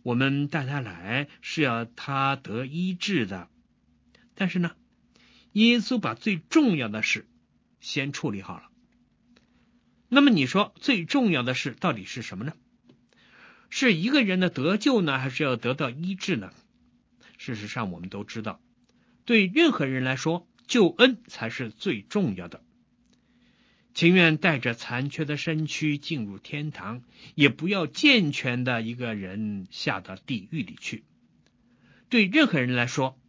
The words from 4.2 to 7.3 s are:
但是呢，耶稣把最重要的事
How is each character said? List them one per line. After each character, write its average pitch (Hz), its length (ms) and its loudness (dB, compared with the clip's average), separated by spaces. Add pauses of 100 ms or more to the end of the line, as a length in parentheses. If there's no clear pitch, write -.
但 190 140 -2
是 180 100 -2
呢， 170 160 -2 (760)
耶 233 260 6
稣 240 200 -2
把 120 160 -2
最 190 240 -2
重 233 400 4
要 117 100 -2
的 110 140 -4
事 - 260 -2 (520)